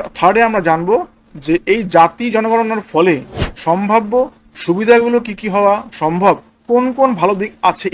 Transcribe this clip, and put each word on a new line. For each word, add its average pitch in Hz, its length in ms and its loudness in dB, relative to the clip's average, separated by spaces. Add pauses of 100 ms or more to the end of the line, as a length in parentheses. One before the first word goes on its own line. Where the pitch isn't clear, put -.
(160)
থ্রি-এ 202 320 4
আমরা 214 220 -2
জানবো 170 240 0 (520)
যে 160 80 2 (180)
এই 226 80 0 (160)
জাতি 170 280 4 (120)
জনগণনার 220 540 -2
ফলে 165 240 2 (520)
সম্ভাব্য 202 460 0 (520)
সুবিধাগুলো 233 600 2
কি 208 140 -10
কি 214 140 -8
হওয়া 202 200 2 (260)
সম্ভব, 175 340 2 (360)
কোন 247 140 2 (140)
কোন 269 100 4 (120)
ভালো 196 200 2
দিক 214 100 -6 (200)
আছে 185 240 -6